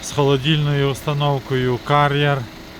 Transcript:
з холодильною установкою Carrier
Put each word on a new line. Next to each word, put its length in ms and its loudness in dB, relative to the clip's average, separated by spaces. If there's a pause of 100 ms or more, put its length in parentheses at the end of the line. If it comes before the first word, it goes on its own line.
з 80 -10
холодильною 760 2
установкою 960 -2
Carrier 500 2 (420)